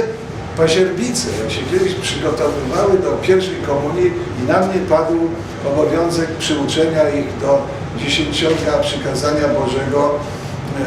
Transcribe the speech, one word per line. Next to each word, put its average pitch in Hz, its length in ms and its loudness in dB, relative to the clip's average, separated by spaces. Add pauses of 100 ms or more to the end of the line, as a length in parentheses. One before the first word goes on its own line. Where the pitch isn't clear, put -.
(560)
pasierbice, 185 720 2 (140)
jak - 100 -4
się - 80 -4 (100)
kiedyś 185 240 2
przygotowywały 156 1040 0
do 175 120 0 (120)
pierwszej 180 340 2 (100)
komunii 151 460 2 (320)
i 131 40 0
na 175 120 4
mnie 185 180 0 (100)
padł 165 280 4 (560)
obowiązek 160 560 2
przyuczenia 156 840 0
ich 139 300 -2
do 139 220 4 (360)
dziesięciorga 151 720 0 (100)
przykazania 143 680 0
Bożego, 135 600 0 (760)